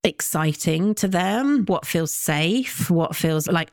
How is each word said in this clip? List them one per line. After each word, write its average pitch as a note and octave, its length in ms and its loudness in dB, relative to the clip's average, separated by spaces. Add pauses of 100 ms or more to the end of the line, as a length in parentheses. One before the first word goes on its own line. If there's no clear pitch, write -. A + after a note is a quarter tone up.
exciting D#3+ 880 0
to G3+ 140 -2
them, G#3 580 0
what F#3 200 -2
feels E3 280 -2
safe, E3+ 760 0
what E3 260 2
feels, D#3 320 0
like, E3 240 2